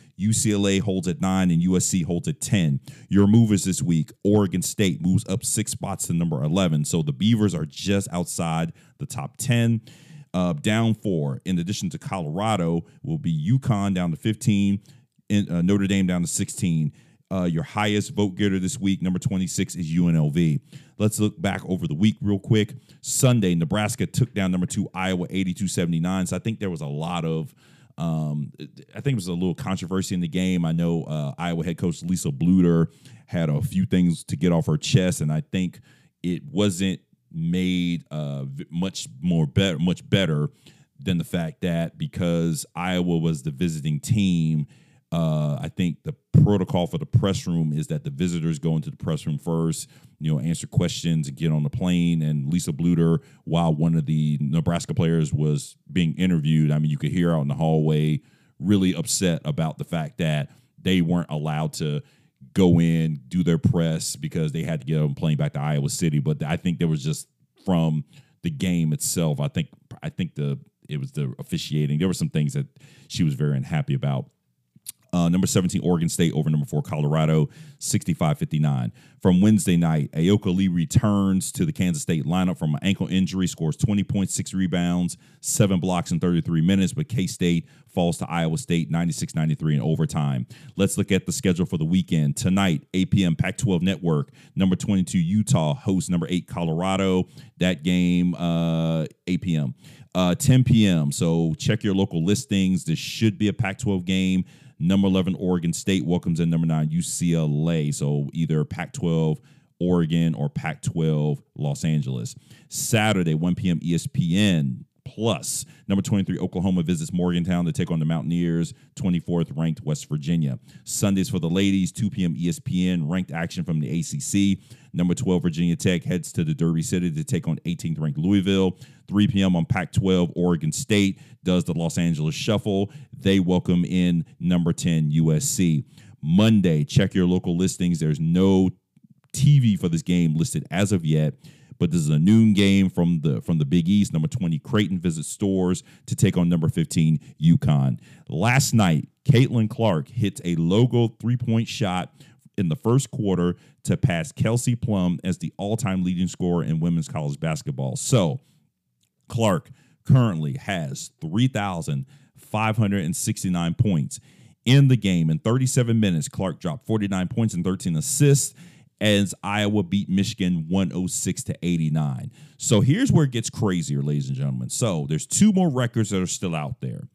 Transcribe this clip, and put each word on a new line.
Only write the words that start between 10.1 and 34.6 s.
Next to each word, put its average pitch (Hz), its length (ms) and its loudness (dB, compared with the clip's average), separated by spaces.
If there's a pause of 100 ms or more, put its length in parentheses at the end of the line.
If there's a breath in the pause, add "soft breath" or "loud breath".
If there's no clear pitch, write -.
Uh, 90 180 0
down 110 400 0
four, 76 540 -4
in 90 120 0
addition 92 300 -4
to - 100 -8
Colorado, 85 840 -2 (180 loud breath)
will 80 140 -4
be 80 340 -2
uconn 104 440 0
down 90 160 0
to 80 80 -6
fifteen, 101 640 0 (480 soft breath)
in, 104 200 0
uh, 85 120 0
Notre 98 240 2
Dame 95 200 2
down 90 140 0
to 85 80 -2
sixteen. 82 640 -2 (380 soft breath)
Uh, 92 140 -2
your 80 180 0
highest 104 520 -2
vote 101 220 0
getter 98 220 0
this 92 200 -2
week, 98 220 0
number 90 180 -2
twenty-six, 92 560 -2
is 82 200 -6
U 87 140 2
N 82 80 2
L 76 120 2
V. 78 320 2 (360 loud breath)
Let's 107 240 -2
look 104 200 -2
back 95 280 -4
over 87 180 -4
the 78 80 -4
week 104 260 2
real 101 200 0
quick. 107 340 0 (280 loud breath)
Sunday, 113 520 2
Nebraska 98 520 -2
took - 280 -2
down 95 160 -2
number 90 160 -2
two, - 260 -4
Iowa, 92 380 -4
eighty-two 92 380 -4
seventy-nine. 87 580 0
So 90 80 -6
I 90 60 -4
think 113 180 -6
there 98 120 -6
was 80 100 -8
a 78 60 -8
lot 82 380 -4
of, 80 300 -4 (440 soft breath)
um, 78 520 -4 (420)
I 104 80 -12
think 139 120 -2
it - 20 0
was 92 140 -4
a 90 60 -4
little 87 200 0
controversy 95 600 -4
in 90 80 0
the 87 40 -2
game. 90 380 0
I 82 80 0
know, 85 320 0
uh, 73 320 -6
Iowa 85 280 -4
head 85 120 -4
coach 85 260 -4
Lisa 87 280 -2
Bluder 85 580 4 (380 loud breath)
had 82 240 -2
a 73 100 0
few 92 240 -2
things 90 400 2
to - 120 -6
get 85 140 0
off 82 160 2